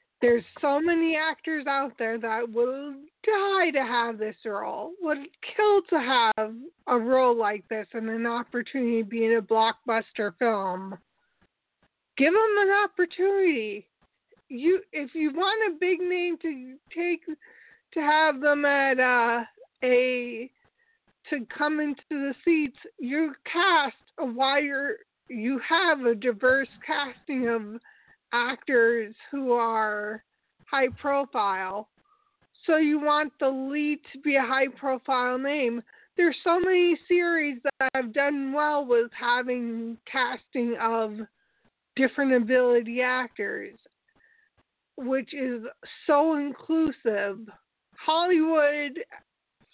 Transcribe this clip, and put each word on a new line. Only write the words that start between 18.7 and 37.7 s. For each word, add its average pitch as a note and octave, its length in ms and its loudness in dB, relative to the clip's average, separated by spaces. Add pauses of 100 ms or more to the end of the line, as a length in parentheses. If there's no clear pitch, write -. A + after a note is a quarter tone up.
uh, A#3+ 460 2 (380)
a, B3 680 0 (800)
to C4+ 160 -4 (100)
come D4+ 240 0
into D4 300 -4
the C#4 240 -4 (100)
seats, D#4 320 2 (220)
you D4 360 -2 (160)
cast E4+ 460 2 (220)
a B3+ 60 -4
wider, C#4 720 0 (300)
you A#3+ 400 -4
have E4 360 2
a A#3 100 2
diverse B3+ 540 0 (180)
casting B3+ 640 -4
of A3+ 320 -6 (520)
actors A#3 800 0 (160)
who C4+ 220 -2
are A3 720 -2 (440)
high C4+ 220 0 (120)
profile. G#3+ 880 -2 (800)
So D#4+ 100 4
you D4+ 240 2
want D4 400 0
the C4+ 80 2
lead C#4 520 -4 (120)
to C4+ 80 -16
be C#4+ 160 2
a C4+ 60 2
high C4+ 260 0
profile B3+ 680 -2
name. C4 440 -2 (340)
There's E4+ 280 2
so F4 160 2
many F4+ 380 4 (100)
series E4+ 540 0
that C4+ 320 -2